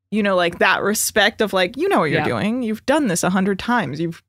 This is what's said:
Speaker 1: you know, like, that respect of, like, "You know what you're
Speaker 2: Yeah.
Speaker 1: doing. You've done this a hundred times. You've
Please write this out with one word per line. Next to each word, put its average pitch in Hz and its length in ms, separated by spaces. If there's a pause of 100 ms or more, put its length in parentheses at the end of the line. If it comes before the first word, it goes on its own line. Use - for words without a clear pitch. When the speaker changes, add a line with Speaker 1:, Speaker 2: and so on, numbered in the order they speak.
(120)
Speaker 1:
you 208 120
know, 196 120
like, 175 240
that 196 220
respect 214 600
of, 202 120
like, 185 240
"You 349 120
know 320 100
what 160 120
you're 165 80
Speaker 2:
Yeah. 147 60
Speaker 1:
doing. 202 380
You've 214 220
done 285 220
this 170 160
a 175 60
hundred 190 300
times. 165 420
You've 165 280